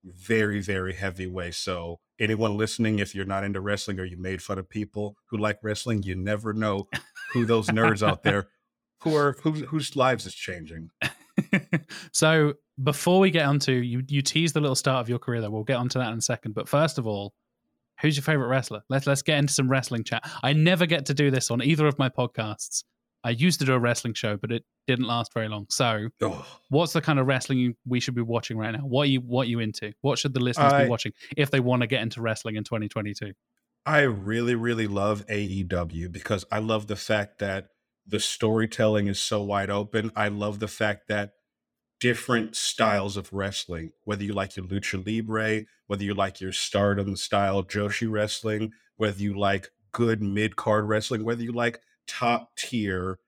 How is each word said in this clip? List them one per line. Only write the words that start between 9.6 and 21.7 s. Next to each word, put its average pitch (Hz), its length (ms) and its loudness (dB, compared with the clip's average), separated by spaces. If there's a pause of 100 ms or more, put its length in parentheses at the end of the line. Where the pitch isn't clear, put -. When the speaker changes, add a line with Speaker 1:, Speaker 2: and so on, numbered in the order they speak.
Speaker 1:
lives 127 300 4
is 95 100 -10
changing. 82 540 -10 (120)
Speaker 2:
<laughs> - 80 -2 (1040)
So 156 440 4 (280)
before 175 380 4
we 190 100 6
get 156 140 4
onto, 139 260 4
you, 123 380 0
you 143 120 2
teased 160 340 2
the 156 40 2
little 139 160 2
start 131 240 2
of 113 80 -4
your 120 120 0
career 120 200 -2
there. 107 100 -4
We'll 107 140 -4
get 127 140 0
onto 127 220 0
that 120 120 -2
in 113 60 -6
a 110 40 -4
second. 113 320 -2
But 107 140 -6
first 151 300 2
of 113 100 -4
all, 101 260 -6 (680)
who's 151 120 4
your 139 80 -2
favorite 139 240 2
wrestler? 123 420 -2
Let's, 135 180 0
let's 139 160 2
get 151 160 2
into 143 140 2
some 131 160 2
wrestling 127 340 0
chat. - 260 -6 (140)
I 135 100 2
never 165 320 4
get 151 220 0
to 143 80 0
do 143 160 4
this 131 180 0
on 120 140 0
either 151 240 4